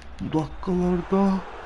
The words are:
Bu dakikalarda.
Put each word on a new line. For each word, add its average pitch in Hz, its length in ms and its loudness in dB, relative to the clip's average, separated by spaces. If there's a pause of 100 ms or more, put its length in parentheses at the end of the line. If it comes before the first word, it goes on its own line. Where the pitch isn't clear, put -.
(220)
Bu 156 180 0
dakikalarda. 180 920 2 (320)